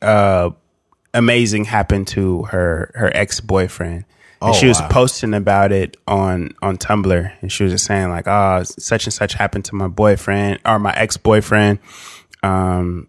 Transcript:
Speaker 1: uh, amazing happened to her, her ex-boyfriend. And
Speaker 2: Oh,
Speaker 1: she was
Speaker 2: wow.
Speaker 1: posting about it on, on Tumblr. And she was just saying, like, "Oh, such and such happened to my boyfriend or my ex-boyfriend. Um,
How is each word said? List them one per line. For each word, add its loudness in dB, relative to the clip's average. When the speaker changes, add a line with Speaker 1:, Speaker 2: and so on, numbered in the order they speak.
Speaker 1:
uh, 4
amazing 2
happened -2
to -2
her, -2
her 0
ex-boyfriend. -2
And 2
Speaker 2:
Oh, 4
Speaker 1:
she 4
was 4
Speaker 2:
wow. -6
Speaker 1:
posting 0
about 2
it -2
on, -2
on -2
Tumblr. 0
And -8
she -4
was 2
just -2
saying, -2
like, -6
"Oh, 2
such -4
and -6
such -4
happened -4
to -12
my -4
boyfriend 0
or 2
my 0
ex-boyfriend. 2
Um, -2